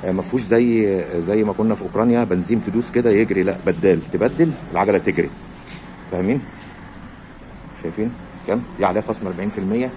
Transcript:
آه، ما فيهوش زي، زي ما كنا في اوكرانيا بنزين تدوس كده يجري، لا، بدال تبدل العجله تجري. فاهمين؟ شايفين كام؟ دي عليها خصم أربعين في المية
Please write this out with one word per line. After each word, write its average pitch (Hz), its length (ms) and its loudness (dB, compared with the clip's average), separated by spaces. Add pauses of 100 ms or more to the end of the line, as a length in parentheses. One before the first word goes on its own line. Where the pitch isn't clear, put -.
آه، 92 80 0
ما 95 100 0
فيهوش 117 180 -2
زي، 110 640 4 (180)
زي 104 220 2
ما 104 80 0
كنا 110 220 2
في 101 80 -6
اوكرانيا 113 420 2
بنزين 92 420 0
تدوس 113 240 -2
كده 120 200 2
يجري، 101 320 4
لا، 95 140 0 (100)
بدال 87 460 2
تبدل 151 400 2 (200)
العجله 98 260 4
تجري. 85 320 0 (840)
فاهمين؟ 98 300 0 (1400)
شايفين 107 300 -4 (340)
كام؟ 113 160 0 (160)
دي 101 60 2
عليها 98 180 2
خصم 107 240 -4
أربعين 92 220 -4
في 107 100 -4
المية 113 380 0